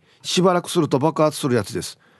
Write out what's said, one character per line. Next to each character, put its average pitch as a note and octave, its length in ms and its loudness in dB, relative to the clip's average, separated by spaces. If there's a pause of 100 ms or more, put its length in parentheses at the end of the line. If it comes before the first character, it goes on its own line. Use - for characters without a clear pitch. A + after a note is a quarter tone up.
(240)
し - 180 -2
ば F#3 120 4
ら F3 80 0
く - 100 -12
す E3+ 80 0
る D3+ 80 2
と C#3 120 2
爆 D#3 220 0
発 D3+ 160 2
す - 120 -4
る A#2+ 60 2
や G#2+ 100 0
つ - 80 -14
で B2 80 -6
す。 - 180 -14 (200)